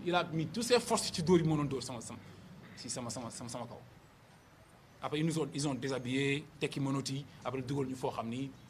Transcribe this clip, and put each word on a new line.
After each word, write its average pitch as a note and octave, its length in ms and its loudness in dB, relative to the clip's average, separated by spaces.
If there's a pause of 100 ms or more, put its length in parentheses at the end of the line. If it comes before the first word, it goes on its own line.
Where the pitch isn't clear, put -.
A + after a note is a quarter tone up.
il F3 100 4
a F3 80 6
mis D#3+ 240 0
toutes G#3+ 160 -2
ses A#3 160 8
forces - 320 2
ci - 100 -2
dóor E3+ 180 8
yi D#3+ 40 6
mënoon D3+ 220 4
dóor C3+ 180 -2
sama, A#2+ 160 -6
sama, A2 200 -10 (580)
si B2 120 -10
sama, A#2 200 -4
sama, A2+ 200 -6
sama, A#2 200 -10
sama B2 160 -4
kaw. A#2+ 160 -12 (1160)
Après, D3+ 200 -2
ils D#3 80 4
nous D#3 100 2
ont, D3 160 2
ils D3 140 0
ont C#3 80 2
déshabillé, C3+ 680 0 (160)
tekki C#3 200 0
menottes C3+ 320 0
yi, C#3 120 -4 (220)
après C3 160 -2
dugal C#3 240 0
ñu C3 100 -4
foo C3 140 -2
xam A#2 200 -4
ni, C3 200 -4 (200)